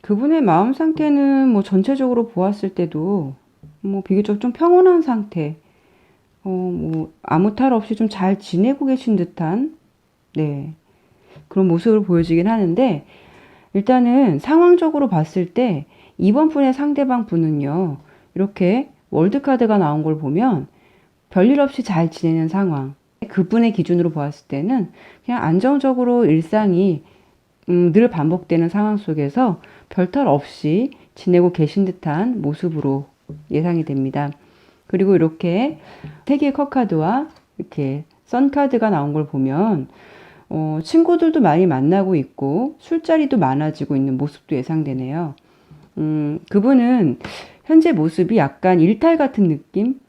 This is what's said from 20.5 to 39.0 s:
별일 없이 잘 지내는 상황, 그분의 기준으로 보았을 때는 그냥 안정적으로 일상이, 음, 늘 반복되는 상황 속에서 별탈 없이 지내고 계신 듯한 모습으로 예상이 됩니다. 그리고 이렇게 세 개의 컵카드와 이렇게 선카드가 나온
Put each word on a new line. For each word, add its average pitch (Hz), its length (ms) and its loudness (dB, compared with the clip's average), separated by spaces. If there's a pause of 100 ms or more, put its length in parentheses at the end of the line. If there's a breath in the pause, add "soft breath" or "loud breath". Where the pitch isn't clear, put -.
별일 247 320 4
없이 277 220 -2
잘 165 280 -2
지내는 160 380 -2
상황, 156 460 -4 (340)
그분의 220 420 0
기준으로 175 380 0
보았을 147 400 -8
때는 185 420 -4 (320 loud breath)
그냥 240 180 -4
안정적으로 247 840 2
일상이, 175 760 2 (680 soft breath)
음, 175 240 4
늘 226 160 4
반복되는 170 580 0
상황 208 300 -2
속에서 165 640 -2 (300 loud breath)
별탈 190 360 -2
없이 156 640 -2 (240 loud breath)
지내고 175 360 4
계신 180 340 0
듯한 185 560 -4
모습으로 143 640 -4 (460)
예상이 165 340 -2
됩니다. 139 460 -4 (560 soft breath)
그리고 190 280 2
이렇게 175 640 0 (460 loud breath)
세 285 120 0
개의 277 160 0
컵카드와 262 760 -2 (280)
이렇게 143 480 -8 (200)
선카드가 269 640 0
나온 147 240 0